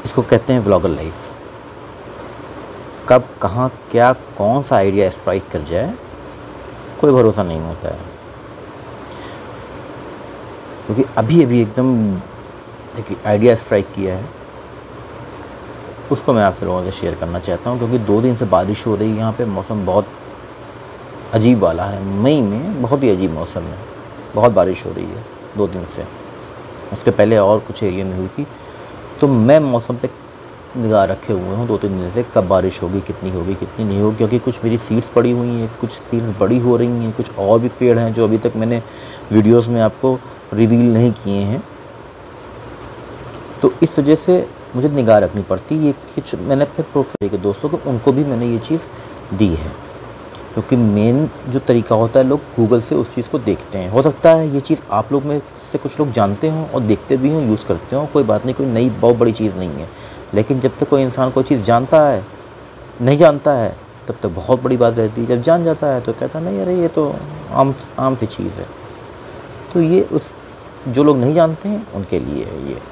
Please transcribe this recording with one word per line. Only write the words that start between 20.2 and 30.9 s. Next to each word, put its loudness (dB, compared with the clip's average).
अजीब 6
वाला 2
है। -6
मई 2
में -2
बहुत 0
ही 4
अजीब 0
मौसम -6
है, -10
बहुत 6
बारिश 2
हो -6
रही -8
है -10
दो 2
दिन -6
से। -10
उसके 2
पहले 6
और 6
कुछ -6
एरिया -2
में -4
हुई -4
थी। -8
तो 6
मैं 6
मौसम -2
पे -4
निगाह 4